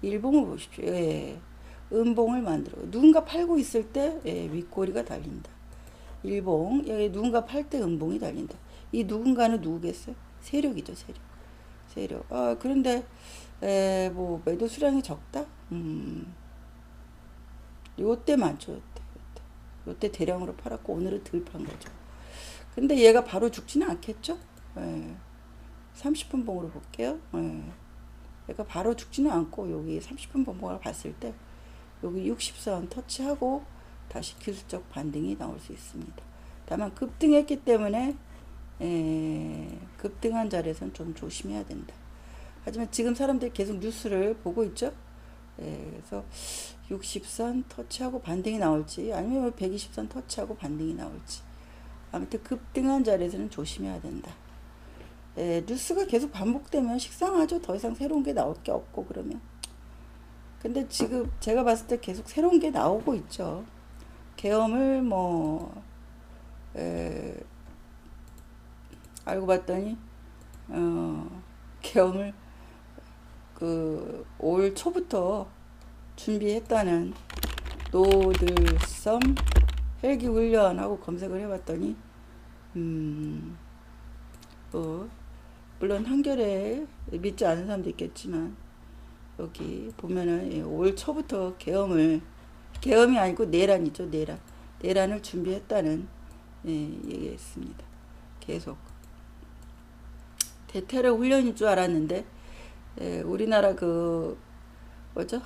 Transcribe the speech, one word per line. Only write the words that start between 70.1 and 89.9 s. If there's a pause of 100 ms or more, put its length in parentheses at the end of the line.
어, (380)
계엄을 (1200)
그 (140)
올
초부터 (680)
준비했다는 (800)
노들섬 (840)
헬기
훈련하고
검색을
해봤더니, (800)
음, (1160)
뭐, (720)
물론
한겨레 (280)
믿지
않은
사람도
있겠지만, (840)
여기